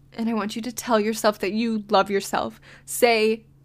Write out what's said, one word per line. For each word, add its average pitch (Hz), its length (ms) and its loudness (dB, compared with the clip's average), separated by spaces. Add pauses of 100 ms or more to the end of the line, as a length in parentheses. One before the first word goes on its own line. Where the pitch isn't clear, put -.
(120)
and 226 160 -4
I 233 60 -2
want 214 200 -4
you 226 80 -8
to 240 100 -8
tell 226 280 0
yourself 214 380 0
that 196 140 -2
you 220 360 -2
love 196 220 4
yourself. 202 500 -4 (240)
Say 220 600 2 (200)